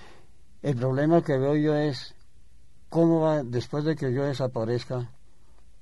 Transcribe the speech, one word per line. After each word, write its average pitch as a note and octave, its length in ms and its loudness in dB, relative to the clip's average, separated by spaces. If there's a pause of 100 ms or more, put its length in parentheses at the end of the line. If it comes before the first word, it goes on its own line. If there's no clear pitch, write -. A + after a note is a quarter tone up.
(640)
El C#3 140 0
problema C#3 460 4
que D#3+ 140 2
veo C#3 200 4
yo D3+ 180 4
es D3 400 0 (760)
cómo E3 320 6
va, D#3 220 4
después B2 420 -2
de D#3 120 2
que C3+ 160 0
yo C#3 120 2
desaparezca, B2 840 0 (720)